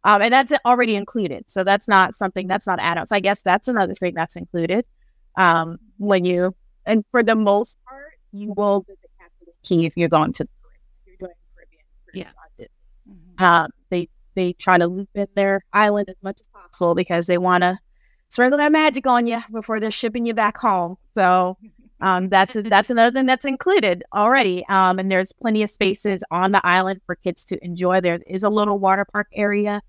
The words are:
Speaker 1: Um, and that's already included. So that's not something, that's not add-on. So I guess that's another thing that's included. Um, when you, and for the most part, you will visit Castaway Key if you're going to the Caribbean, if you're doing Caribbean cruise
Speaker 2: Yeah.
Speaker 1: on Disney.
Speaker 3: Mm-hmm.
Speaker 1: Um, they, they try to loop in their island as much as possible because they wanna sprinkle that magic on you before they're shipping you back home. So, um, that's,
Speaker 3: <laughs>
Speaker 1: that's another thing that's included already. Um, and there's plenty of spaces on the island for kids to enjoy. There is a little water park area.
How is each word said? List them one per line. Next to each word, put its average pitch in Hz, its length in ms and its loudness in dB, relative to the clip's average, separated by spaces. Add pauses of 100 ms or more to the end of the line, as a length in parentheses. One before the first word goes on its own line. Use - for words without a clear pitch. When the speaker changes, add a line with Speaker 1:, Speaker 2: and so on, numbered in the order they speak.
Speaker 1:
Um, 202 180 4
and 233 100 2
that's 262 200 2 (120)
already 240 300 2
included. 196 540 -6
So 190 160 -4
that's 196 240 0
not 190 260 4
something, 190 320 -6
that's 185 220 -4
not 185 120 -2
add-on. 170 280 -4
So 208 80 -2
I 202 40 2
guess 196 220 -2
that's 190 240 0
another 196 280 -2
thing 180 200 -4
that's 170 220 -6
included. 175 500 -4 (500)
Um, 165 420 0 (200)
when 202 260 2
you, 180 300 0 (320)
and 214 240 0
for 240 120 2
the 226 120 2
most 214 420 0 (100)
part, 277 280 -20 (180)
you 208 240 -12
will 202 240 0
visit - 300 -20 (100)
Castaway - 320 -20 (100)
Key 170 240 0
if 160 100 -6
you're 170 120 0
going 156 260 2
to - 100 -6
the - 40 -14 (140)
Caribbean, - 180 -20 (240)
if - 20 -20
you're 185 100 -20 (120)
doing 175 60 -18 (200)
Caribbean - 280 -20 (240)
cruise - 100 -20
Speaker 2:
Yeah. - 120 -14
Speaker 1:
on - 280 -20
Disney. - 580 -20 (220)
Speaker 3:
Mm-hmm. 185 80 -2
Speaker 1:
Um, 170 260 4 (200)
they, 175 180 -4 (260)
they 180 200 -2
try 185 240 2
to 170 80 2
loop 185 280 -8
in 202 200 -4
their 196 280 0 (100)
island 208 360 0
as 190 140 -18
much 196 180 -12
as - 60 -20
possible 180 480 -4
because 170 320 -2
they 180 120 0
wanna 180 400 0 (520)
sprinkle 254 280 2
that 294 140 2
magic 311 340 0
on 240 200 2
you 233 120 -4 (140)
before 220 280 -6
they're 220 100 -4
shipping 233 340 -4
you 233 100 -4
back 214 220 -2
home. 185 400 -2 (180)
So, 185 440 2 (420)
um, 185 300 0
that's, 196 240 2
Speaker 3:
<laughs> 208 100 -4
Speaker 1:
that's 214 240 2
another 240 240 4
thing 262 140 0
that's 254 180 0
included 262 580 0 (120)
already. 208 560 0
Um, 190 280 2
and 190 120 -2
there's 190 220 0
plenty 220 300 -2
of 214 60 -2
spaces 196 600 -2
on 185 220 0
the 196 140 2
island 185 380 0
for 175 120 -8
kids - 300 -8
to - 160 -10
enjoy. 180 380 0
There 175 260 -2
is 190 180 -6
a 208 40 4
little 208 300 0
water 196 260 0
park - 300 -6
area. 208 540 -2